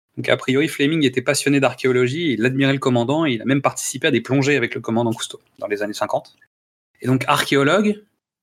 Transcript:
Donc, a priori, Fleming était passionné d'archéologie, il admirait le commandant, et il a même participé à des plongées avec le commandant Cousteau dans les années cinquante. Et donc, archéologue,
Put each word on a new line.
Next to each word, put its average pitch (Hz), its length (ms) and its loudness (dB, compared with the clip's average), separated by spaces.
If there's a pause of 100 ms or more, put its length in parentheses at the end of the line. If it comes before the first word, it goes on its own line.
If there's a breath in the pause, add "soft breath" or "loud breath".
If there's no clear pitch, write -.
(160)
Donc, 123 140 -6
a 123 80 4
priori, 139 320 0
Fleming 151 360 0
était 127 160 0
passionné 139 380 2
d'archéologie, 127 760 0
il 110 120 -2
admirait 135 260 2
le 139 80 0
commandant, 135 460 0
et 135 80 0
il 107 80 -4
a 107 40 -10
même 139 160 2
participé - 460 -2
à 151 40 2
des 117 100 2
plongées 139 340 2
avec 120 200 -2
le 120 40 -6
commandant 117 320 0
Cousteau - 300 -10 (160)
dans 101 100 -8
les 104 140 -4
années 104 120 -6
cinquante. - 440 -6 (640)
Et 123 60 -4
donc, 127 200 2
archéologue, 151 760 2 (420)